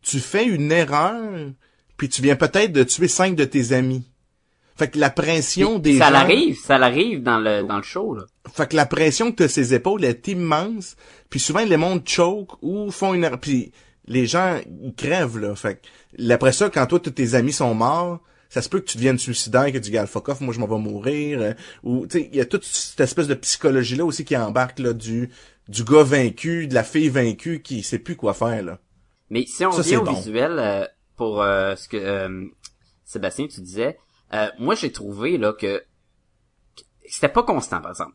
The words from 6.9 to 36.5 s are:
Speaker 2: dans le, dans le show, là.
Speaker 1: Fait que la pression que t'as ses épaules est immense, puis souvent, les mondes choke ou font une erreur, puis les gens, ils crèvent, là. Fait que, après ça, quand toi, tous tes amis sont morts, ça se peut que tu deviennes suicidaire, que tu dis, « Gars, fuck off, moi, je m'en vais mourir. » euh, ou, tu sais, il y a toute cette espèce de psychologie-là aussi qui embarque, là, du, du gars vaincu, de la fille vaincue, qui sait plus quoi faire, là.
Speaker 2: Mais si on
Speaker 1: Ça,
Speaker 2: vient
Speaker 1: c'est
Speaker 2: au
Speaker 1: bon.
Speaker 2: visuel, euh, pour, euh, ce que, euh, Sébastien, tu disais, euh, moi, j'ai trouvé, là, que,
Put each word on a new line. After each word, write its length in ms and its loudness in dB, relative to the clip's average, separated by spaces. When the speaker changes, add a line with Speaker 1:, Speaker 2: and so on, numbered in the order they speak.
Speaker 2:
dans 160 2
le, 240 2
dans 140 -4
le 60 -4
show, 320 -6
là. 100 -10
Speaker 1:
Fait 180 -2
que 60 0
la 100 6
pression 440 2
que 60 -8
t'as 120 4
ses 260 2
épaules 300 0
est 240 -2
immense, 680 -2
puis 100 -6
souvent, 240 0
les 120 4
mondes 300 0
choke 460 0
ou 280 -6
font 240 -2
une 100 2
erreur, 160 -2
puis 320 -2
les 200 0
gens, 320 0
ils 120 -12
crèvent, 440 -2
là. 160 -4
Fait 260 -6
que, 160 -2
après 200 4
ça, 180 2
quand 160 2
toi, 120 2
tous 120 -2
tes 240 0
amis 180 2
sont 220 0
morts, 460 0
ça 120 -4
se 80 -8
peut 120 -2
que 60 -14
tu 120 -8
deviennes 200 2
suicidaire, 480 0
que 60 -2
tu 80 -4
dis, « 120 -10
Gars, 140 0
fuck 240 -8
off, 100 -6
moi, 120 -6
je 80 -6
m'en 60 -2
vais 120 -2
mourir. » 640 -4
euh, 140 -2
ou, 220 -2
tu 120 -2
sais, 140 -2
il 40 -2
y 40 4
a 40 2
toute 200 -2
cette 360 -8
espèce 280 0
de 60 0
psychologie-là 720 0
aussi 200 -4
qui 120 -2
embarque, 440 -2
là, 120 0
du, 380 -4
du 160 -6
gars 180 8
vaincu, 640 0
de 80 -6
la 100 4
fille 240 2
vaincue, 540 -2
qui 200 -8
sait 180 -6
plus 160 -10
quoi 180 -2
faire, 280 -2
là. 160 -12
Speaker 2:
Mais 160 -2
si 180 -6
on 60 2
Speaker 1:
Ça, 120 0
Speaker 2:
vient 80 0
Speaker 1:
c'est 80 4
Speaker 2:
au 60 2
Speaker 1:
bon. 100 -2
Speaker 2:
visuel, 440 -2
euh, 260 -2
pour, 260 -2
euh, 340 0
ce 120 -20
que, 80 -8
euh, 480 -4
Sébastien, 420 -8
tu 160 -16
disais, 340 -6
euh, 140 -2
moi, 160 0
j'ai 180 -6
trouvé, 460 -4
là, 160 0
que, 240 -4